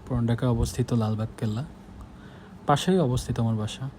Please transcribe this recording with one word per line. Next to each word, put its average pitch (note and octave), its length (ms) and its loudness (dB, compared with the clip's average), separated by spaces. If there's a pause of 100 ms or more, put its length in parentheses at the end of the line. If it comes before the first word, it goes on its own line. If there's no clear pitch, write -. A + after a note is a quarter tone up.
পুরান A#2+ 240 2
ঢাকায় A#2+ 280 2
অবস্থিত A#2 320 0 (140)
লালবাগ G#2+ 360 0
কেল্লা, A2+ 240 -2 (1040)
পাশেই F3+ 380 4
অবস্থিত B2 380 0
আমার A2+ 180 2
বাসা। G#2+ 220 -6 (140)